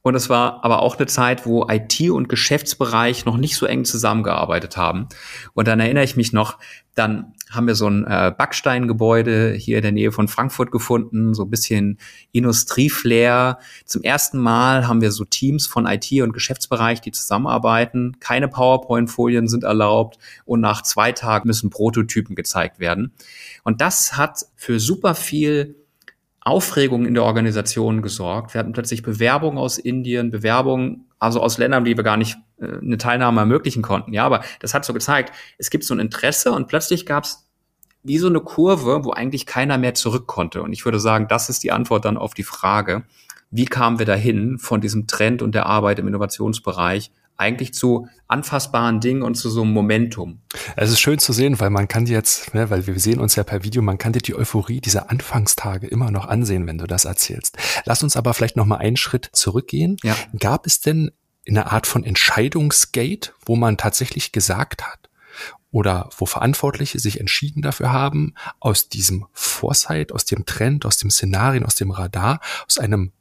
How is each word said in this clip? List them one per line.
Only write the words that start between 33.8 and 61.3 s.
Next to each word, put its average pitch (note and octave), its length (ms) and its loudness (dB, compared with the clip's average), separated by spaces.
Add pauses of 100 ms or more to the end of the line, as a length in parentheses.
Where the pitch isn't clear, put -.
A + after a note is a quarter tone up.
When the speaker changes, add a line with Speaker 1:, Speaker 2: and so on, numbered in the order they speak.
Speaker 1:
konnten. G#2 320 -2
Ja, A2 140 2
aber B2+ 160 2 (180)
das G#2+ 140 -8
hat C#3+ 100 0
so - 80 -6
gezeigt, C3 400 0 (240)
es - 140 -8
gibt - 140 -2
so C3 100 -2
ein - 60 0
Interesse C3+ 520 0
und C3+ 160 -2
plötzlich D#3+ 380 -2
gab's - 420 -6 (540)
wie C#3 160 0
so F3 80 2
eine E3+ 140 4
Kurve, D3+ 680 2
wo A#2 60 -2
eigentlich C3 340 -4
keiner C3+ 320 0
mehr B2 160 0
zurück B2 320 -2
konnte. F2 340 -4
Und E2+ 140 -6
ich - 100 -14
würde A2 160 0
sagen, A2 280 2
das A2+ 200 0
ist - 140 -4
die A#2+ 100 0
Antwort A2+ 320 0
dann G#2+ 140 0
auf - 160 -8
die - 80 -8
Frage, G2+ 600 0 (460)
wie A#2 140 0
kamen A#2 340 0
wir A2 60 2
dahin A2 540 0
von A2 240 -2
diesem G#2+ 240 -2
Trend A#2 340 0
und A2 140 -2
der G#2 100 2
Arbeit G#2 340 2
im G2 100 -4
Innovationsbereich G2+ 1000 -2 (260)
eigentlich B2 380 -2
zu A#2+ 320 0 (220)
anfassbaren A#2+ 720 0
Dingen B2+ 220 0
und A#2 120 -2
zu A2+ 160 -4
so A2+ 120 0
einem A2 100 2
Momentum? G#2+ 680 0 (380)
Speaker 2:
Es G#2+ 140 2
ist A#2 100 2
schön D3 180 2
zu - 140 2
sehen, B2+ 260 2
weil G2+ 120 2
man G2+ 180 0
kann A#2 180 0
jetzt, - 480 -2
ne, A2 160 2
weil F#2 160 0
wir F#2+ 140 -2
sehen A2+ 180 2
uns B2 160 2
ja G#2 80 0
per F#2+ 220 -4
Video, A2 180 0
man G2 160 0
kann A2+ 140 -2
dir A#2+ 80 2
die - 160 -6
Euphorie A#2 440 -2
dieser - 300 -2
Anfangstage G#2 800 -2
immer A#2 240 0
noch G2 160 -4
ansehen, G2+ 400 0
wenn D#2+ 100 -6
du E2+ 80 -8
das F2 200 0
erzählst. - 500 -4 (300)
Lass A#2 180 0
uns D3 120 0
aber A#2+ 180 0
vielleicht - 220 0
noch A2 100 4
mal G#2 100 2
einen A2+ 200 0
Schritt - 360 -4
zurückgehen. C#3+ 720 0
Speaker 1:
Ja. A2 100 2 (240)
Speaker 2:
Gab A2+ 260 0
es - 160 0
denn D#3 300 0 (380)